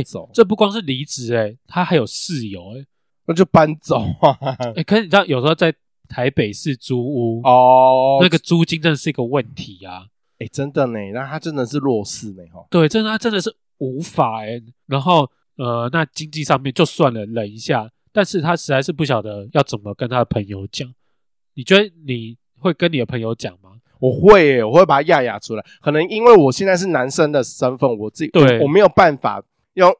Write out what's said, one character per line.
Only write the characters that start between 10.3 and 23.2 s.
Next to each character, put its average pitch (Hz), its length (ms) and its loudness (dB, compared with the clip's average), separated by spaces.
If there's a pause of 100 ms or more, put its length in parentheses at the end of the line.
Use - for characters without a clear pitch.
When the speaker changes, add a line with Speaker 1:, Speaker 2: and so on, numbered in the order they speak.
Speaker 1:
欸， 110 80 -12
真 143 240 -8
的 139 160 0
呢， 117 100 -8 (160)
那 131 120 -10
他 147 120 -12
真 160 160 -10
的 135 100 -4
是 120 140 -6
弱 127 260 -2
势 - 280 -12
呢， 92 100 -20 (100)
吼。 87 180 -20
Speaker 2:
对， 165 160 2
真 220 160 -2
的， 214 60 -6
他 220 80 -4
真 226 160 -4
的 196 80 -2
是 - 140 -8 (240)
无 131 240 -8
法 113 380 -2
欸。 113 220 -12 (240)
然 139 140 -4
后， 156 300 2 (260)
呃， 120 340 -6
那 160 140 -2
经 156 260 -12
济 147 140 -10
上 135 160 0
面 135 100 -8
就 165 140 0
算 143 300 0
了， 110 100 -8
忍 107 260 -8
一 107 60 -20
下， 113 320 -6 (240)
但 208 100 0
是 180 200 -4
他 165 120 -2
实 - 120 -8
在 135 160 0
是 175 100 -6
不 147 140 -4
晓 120 160 -2
得 104 300 -12
要 143 100 2
怎 110 180 -8
么 101 140 -12
跟 - 120 -8
他 123 120 -4
的 120 80 2
朋 104 200 -6
友 98 200 -12
讲。 127 260 -14 (640)
你 131 100 -14
觉 190 140 4
得 208 120 0 (160)
你 117 300 -8 (220)
会 175 160 -2
跟 170 180 -2
你 151 60 -2
的 117 80 -2
朋 127 120 -8
友 113 160 -6